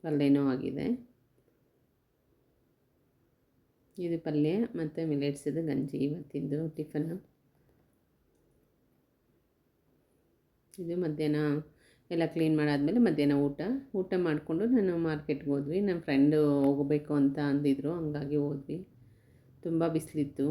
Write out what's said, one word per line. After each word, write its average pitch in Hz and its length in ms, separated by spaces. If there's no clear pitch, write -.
ಪಲ್ಯನೂ 143 440
ಆಗಿದೆ. 135 680
ಇದು 170 260
ಪಲ್ಯ 151 260
ಮತ್ತು 165 300
ಮಿಲೆಟ್ಸಿದು 143 580
ಗಂಜಿ 147 300
ಇವತ್ತಿಂದು 151 720
ಟಿಫನ್ನು. 160 480
ಇದು 170 220
ಮಧ್ಯಾಹ್ನ 151 380
ಎಲ್ಲ 165 160
ಕ್ಲೀನ್ 160 300
ಮಾಡಾದ್ಮೇಲೆ 147 420
ಮಧ್ಯಾಹ್ನ 147 340
ಊಟ, 143 280
ಊಟ 185 220
ಮಾಡಿಕೊಂಡು 165 500
ನಾನು 196 320
ಮಾರ್ಕೆಟ್ಗೆ 151 520
ಹೋದ್ವಿ. 143 300
ನನ್ನ 185 200
ಫ್ರೆಂಡು 147 400
ಹೋಗಬೇಕು 147 500
ಅಂತ 139 240
ಅಂದಿದ್ರು, 143 560
ಹಂಗಾಗಿ 147 420
ಹೋದ್ವಿ. 147 420
ತುಂಬ 165 260
ಬಿಸಿಲಿತ್ತು. 151 640